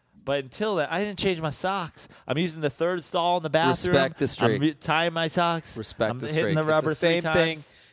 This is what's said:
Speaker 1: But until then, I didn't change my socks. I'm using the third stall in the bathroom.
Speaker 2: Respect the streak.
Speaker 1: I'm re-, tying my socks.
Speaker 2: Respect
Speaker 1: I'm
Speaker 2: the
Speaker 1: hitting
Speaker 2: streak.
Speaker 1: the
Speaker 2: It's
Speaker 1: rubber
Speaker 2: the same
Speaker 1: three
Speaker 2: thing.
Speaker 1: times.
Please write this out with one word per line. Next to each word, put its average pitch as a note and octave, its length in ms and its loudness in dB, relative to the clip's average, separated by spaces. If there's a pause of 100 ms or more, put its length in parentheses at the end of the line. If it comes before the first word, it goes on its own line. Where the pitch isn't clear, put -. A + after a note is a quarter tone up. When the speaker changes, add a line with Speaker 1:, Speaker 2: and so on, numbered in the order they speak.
(240)
Speaker 1:
But C#3 200 -2
until G3+ 320 -4
then, D3 160 0
I F#3 120 -2
didn't G#3 140 -6
change F3+ 240 0
my D#3 80 -2
socks. F#3 580 -6 (200)
I'm C3 100 -2
using D#3+ 240 -2
the D3 80 0
third F3 340 -2
stall F3 340 0
in E3 60 -4
the D#3 60 -6
bathroom. E3+ 460 2
Speaker 2:
Respect C3+ 240 2
the C#3 80 2
streak. A2+ 280 0
Speaker 1:
I'm C3 60 -2
re-, D#3 140 2
tying E3 380 0
my E3 140 0
socks. E3+ 480 -2
Speaker 2:
Respect A2 360 -2
Speaker 1:
I'm B2 80 -6
Speaker 2:
the C#3+ 80 -6
Speaker 1:
hitting D#3 140 2
Speaker 2:
streak. D#3 140 2
Speaker 1:
the D#3 60 2
Speaker 2:
It's D#3 80 0
Speaker 1:
rubber D#3 200 4
Speaker 2:
the D3+ 60 0
same E3+ 280 2
Speaker 1:
three D#3+ 100 -2
Speaker 2:
thing. E3 220 2
Speaker 1:
times. D3+ 180 -16 (180)